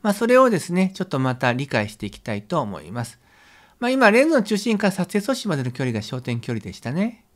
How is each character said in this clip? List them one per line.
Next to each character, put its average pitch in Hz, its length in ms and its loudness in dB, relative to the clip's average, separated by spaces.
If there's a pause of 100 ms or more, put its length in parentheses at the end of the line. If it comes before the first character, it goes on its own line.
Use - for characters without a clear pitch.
ま 214 100 0
あ、 - 20 2
そ 226 140 -2
れ 247 100 6
を 262 120 6
で 190 100 2
す - 120 -6
ね、 185 220 2
ち - 80 -10
ょ 180 40 -2
っ - 20 -20
と 139 120 -2
ま 131 160 0
た 123 180 0
理 139 140 -4
解 107 220 -2
し - 60 -16
て - 100 -10
い 98 60 -8
き - 80 -20
た 113 160 -8
い 101 60 -6
と 156 200 -2
思 95 200 -6
い 80 100 -16
ま 120 140 -6
す。 - 140 -20 (600)
ま 240 100 -2
あ、 - 20 0
今、 262 180 6
レ 233 140 6
ン 320 60 2
ズ 320 60 2
の 226 80 4
中 208 140 -2
心 214 200 0
か 208 100 0
ら 185 40 4
撮 185 140 -2
影 208 180 -2
素 262 120 -2
子 226 140 -8
ま 156 60 0
で 135 80 -2
の 123 80 -2
距 131 120 -6
離 123 100 -2
が 107 80 -2
焦 127 200 -8
点 120 180 -4
距 120 140 -8
離 110 100 -6
で 92 100 -12
し - 60 -18
た 117 120 -8
ね。 214 340 -4 (100)